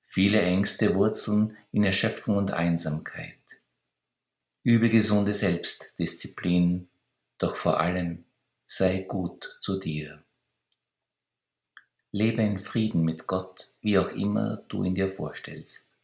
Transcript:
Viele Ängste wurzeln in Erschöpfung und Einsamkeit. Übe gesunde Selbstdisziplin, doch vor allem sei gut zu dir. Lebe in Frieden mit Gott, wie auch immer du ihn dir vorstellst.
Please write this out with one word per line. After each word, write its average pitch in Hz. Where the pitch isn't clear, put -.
Viele 101
Ängste 92
wurzeln 107
in 104
Erschöpfung 101
und 101
Einsamkeit. 82
Übe 117
gesunde 104
Selbstdisziplin, 90
doch -
vor -
allem 87
sei 95
gut -
zu 95
dir. 76
Lebe 110
in 104
Frieden 107
mit 82
Gott, -
wie 104
auch 85
immer 107
du 95
ihn 92
dir 95
vorstellst. -